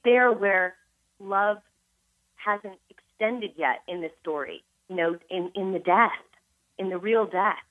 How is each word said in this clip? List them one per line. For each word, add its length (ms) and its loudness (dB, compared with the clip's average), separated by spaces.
there 280 6
where 420 0
love 400 0
hasn't 420 -4
extended 640 -6
yet 220 0
in 120 -6
this 200 -8
story, 420 -8
you 80 -10
know, 200 0
in, 240 -6
in 180 -4
the 60 -2
death, 320 4
in 120 -6
the 80 -6
real 280 2
death, 440 -2